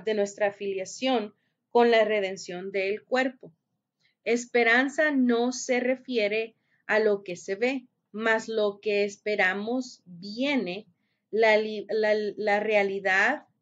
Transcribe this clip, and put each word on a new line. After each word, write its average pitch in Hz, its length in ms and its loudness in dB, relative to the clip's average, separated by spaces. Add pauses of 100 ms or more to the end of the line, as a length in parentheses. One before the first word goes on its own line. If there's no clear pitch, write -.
de 220 80 -2
nuestra 202 360 0
afiliación 202 840 -4 (380)
con 240 180 6
la 226 160 6
redención 190 640 -4
del 196 320 -2
cuerpo. 254 480 -4 (760)
Esperanza 240 840 2
no 247 440 2
se 247 260 -2
refiere 233 760 -2 (300)
a 214 140 2
lo 208 240 2
que 180 120 -8
se 190 200 -6
ve, 247 320 -4 (240)
mas 226 360 -2
lo 208 320 -2
que 208 260 0
esperamos 208 1000 -2
viene. 202 800 -4 (440)
La 214 280 4
li-, 214 320 -2
la, 214 240 2 (240)
la 208 240 0
realidad 196 840 0 (140)